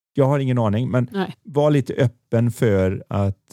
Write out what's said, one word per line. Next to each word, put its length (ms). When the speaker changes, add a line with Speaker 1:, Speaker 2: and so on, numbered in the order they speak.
Speaker 1:
Jag 120
har 140
ingen 180
aning, 340
men 200
Speaker 2:
Nej. 320
Speaker 1:
var 280
lite 220
öppen 580
för 560
att 300